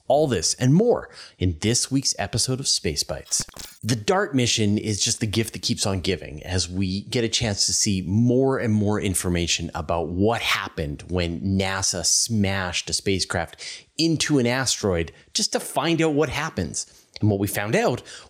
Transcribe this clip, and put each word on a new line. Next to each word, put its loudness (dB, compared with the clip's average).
All 4
this 0
and 4
more 4
in 0
this 0
week's 0
episode -2
of -4
Space -2
Bites. -6
The 0
dart 0
mission 2
is -2
just 0
the -2
gift 0
that -10
keeps -2
on 0
giving -4
as -2
we -2
get -2
a 0
chance 0
to -2
see 0
more 4
and 0
more 2
information 0
about -2
what 0
happened -4
when -2
nasa 0
smashed 0
a -4
spacecraft -2
into 2
an 4
asteroid 0
just -2
to 0
find 0
out 4
what 2
happens. -6
And 4
what 2
we 0
found -2
out 2